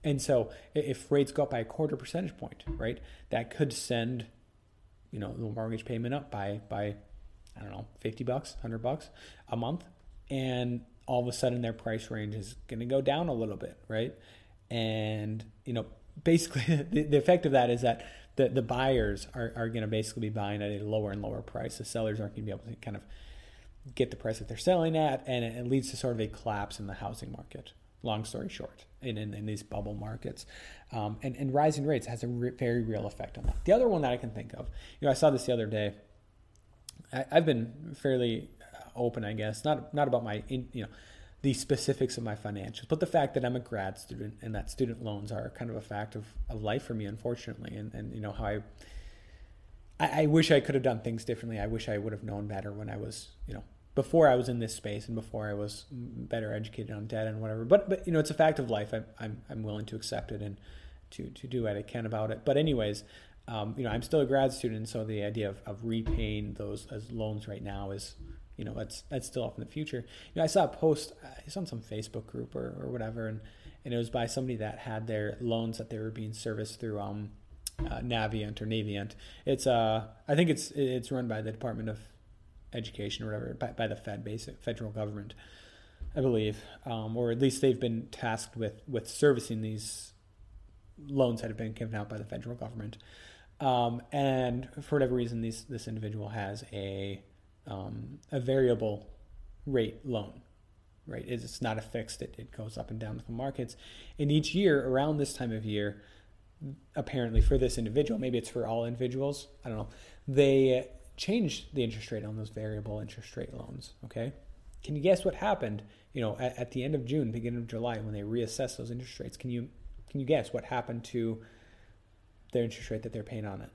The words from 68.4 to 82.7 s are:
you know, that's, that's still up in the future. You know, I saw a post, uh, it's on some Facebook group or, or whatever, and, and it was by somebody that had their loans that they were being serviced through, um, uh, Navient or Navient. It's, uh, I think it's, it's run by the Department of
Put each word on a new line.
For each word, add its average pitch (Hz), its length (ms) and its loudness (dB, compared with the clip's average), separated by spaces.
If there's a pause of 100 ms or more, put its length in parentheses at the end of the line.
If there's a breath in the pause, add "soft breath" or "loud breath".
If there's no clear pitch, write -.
you - 80 -8
know, 107 100 -6
that's, 110 360 -8
that's 131 160 -4
still 120 180 -4
up 113 140 -6
in 113 60 -8
the - 60 -14
future. 151 280 -6
You - 420 -10
know, 160 40 6
I - 20 4
saw 170 180 6
a - 40 2
post, - 440 2 (120)
uh, 135 40 -8 (160)
it's - 120 -10
on 190 100 -4
some 117 140 -6
Facebook 110 460 -8
group 120 300 -8
or, 123 240 -6
or 131 80 -6
whatever, 113 400 -4
and, 110 120 -6 (440 loud breath)
and 120 80 -4
it 120 40 2
was 117 140 0
by 117 160 0
somebody 127 300 -2
that 107 220 -4
had 113 280 -6
their 107 340 -2
loans 113 380 2
that 110 120 -8
they 113 80 -6
were 110 120 -4
being 110 220 -6
serviced 110 480 -4
through, 107 200 -2
um, 104 300 -6 (500)
uh, - 180 0
Navient 110 640 0
or 107 60 -4
Navient. 104 460 -2 (320 loud breath)
It's, 131 220 2
uh, 113 400 4 (200)
I 147 80 4
think 165 160 6
it's, - 220 0
it's 127 400 0
run 127 160 0
by 110 140 -2
the 110 100 -4
Department 113 360 -4
of 107 100 -6 (760)